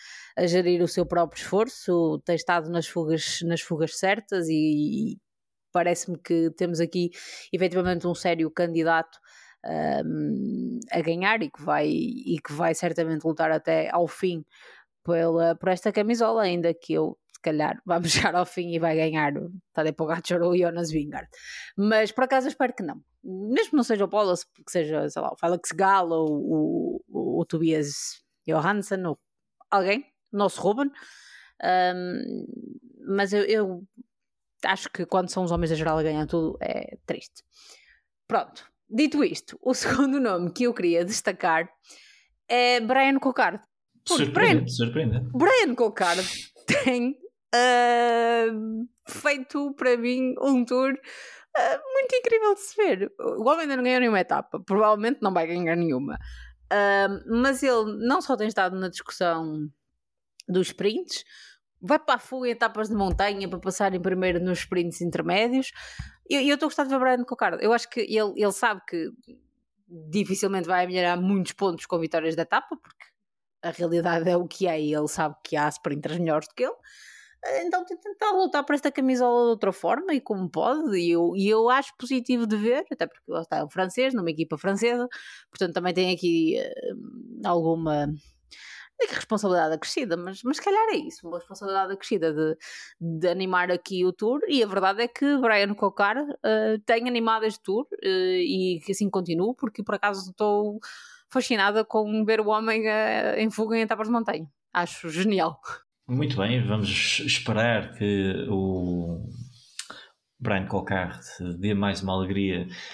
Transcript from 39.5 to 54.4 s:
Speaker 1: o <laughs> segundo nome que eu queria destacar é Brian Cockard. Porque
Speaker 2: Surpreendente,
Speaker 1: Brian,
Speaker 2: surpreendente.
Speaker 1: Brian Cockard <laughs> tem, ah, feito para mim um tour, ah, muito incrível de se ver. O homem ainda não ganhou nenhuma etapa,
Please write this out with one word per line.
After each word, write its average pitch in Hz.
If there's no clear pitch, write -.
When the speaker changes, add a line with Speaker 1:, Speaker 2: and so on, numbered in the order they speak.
Speaker 1:
o 254
<laughs> -
segundo 277
nome 180
que 247
eu 240
queria 170
destacar 180
é 247
Brian 269
Cockard. 220
Porque 320
Speaker 2:
Surpreendente, 403
Speaker 1:
Brian, -
Speaker 2:
surpreendente. 120
Speaker 1:
Brian 359
Cockard 190
<laughs> -
tem, 254
ah, 240
feito 285
para 254
mim 254
um 262
tour, 262
ah, 554
muito 523
incrível 453
de -
se -
ver. 254
O -
homem 320
ainda 285
não 247
ganhou 254
nenhuma 220
etapa, 160